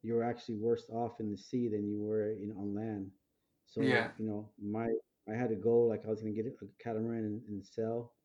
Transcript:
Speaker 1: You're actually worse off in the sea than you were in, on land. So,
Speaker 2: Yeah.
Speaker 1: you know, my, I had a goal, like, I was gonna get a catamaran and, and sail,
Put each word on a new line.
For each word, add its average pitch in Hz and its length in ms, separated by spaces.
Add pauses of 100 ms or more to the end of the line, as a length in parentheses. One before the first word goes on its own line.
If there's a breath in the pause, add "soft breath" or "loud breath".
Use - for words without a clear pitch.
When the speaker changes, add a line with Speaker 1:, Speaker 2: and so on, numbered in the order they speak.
Speaker 1:
You're 117 200
actually 117 320
worse 117 340
off 113 300
in 107 100
the 101 80
sea 120 300
than 107 220
you 104 100
were 107 320
in, 104 260
on 101 160
land. 104 380 (540)
So, - 160
Speaker 2:
Yeah. 123 360
Speaker 1:
you 110 80
know, 107 240 (120)
my, 107 260 (400)
I 107 80
had 120 160
a 110 40
goal, 117 320
like, 107 180
I 107 40
was 107 120
gonna 107 120
get 110 120
a 135 60 (300)
catamaran 113 440
and, 107 220
and 101 180
sail, 117 480 (100)